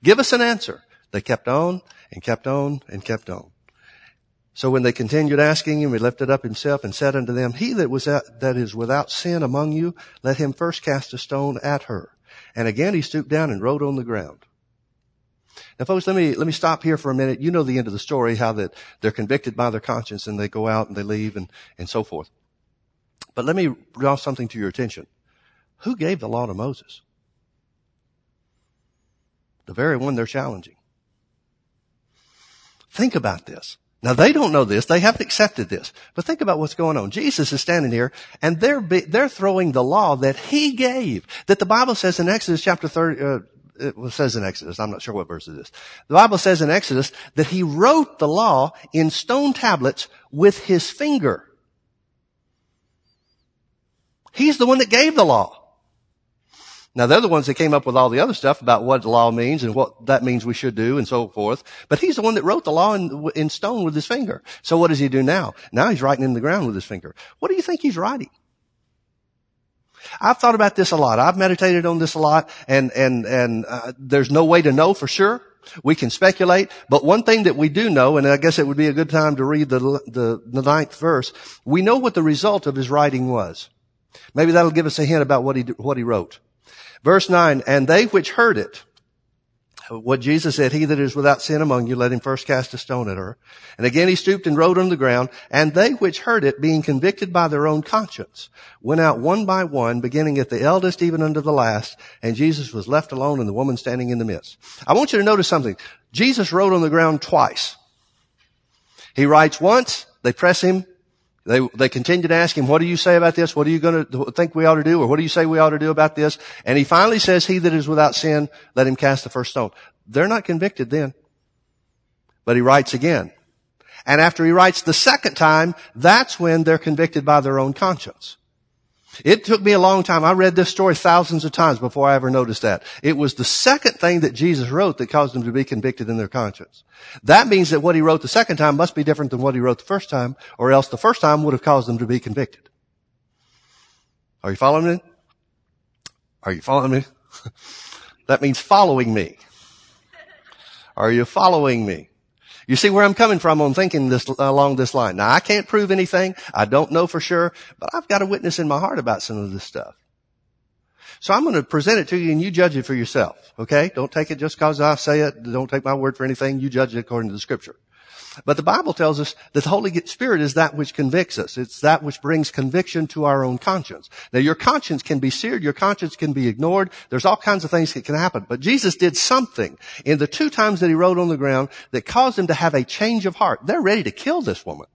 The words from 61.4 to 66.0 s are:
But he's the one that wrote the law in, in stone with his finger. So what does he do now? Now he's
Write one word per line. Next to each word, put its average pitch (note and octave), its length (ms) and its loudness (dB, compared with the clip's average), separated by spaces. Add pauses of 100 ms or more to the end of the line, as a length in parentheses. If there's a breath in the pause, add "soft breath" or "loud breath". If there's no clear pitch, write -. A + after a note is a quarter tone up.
But - 120 0
he's F4+ 160 0
the A#3+ 60 -6
one A3 120 0
that G3+ 100 -2
wrote G#3+ 200 0
the D3+ 80 -2
law F3+ 200 2
in, D#3 420 -6
in D3+ 140 -2
stone G#3+ 340 -6
with D#3+ 120 -4
his D3+ 120 -4
finger. B3 360 -6 (180 loud breath)
So - 160 -2
what E3+ 120 4
does D#3 100 2
he C#3 100 0
do C3 140 0
now? E3+ 320 0 (180 loud breath)
Now C3+ 160 2
he's E3 140 -2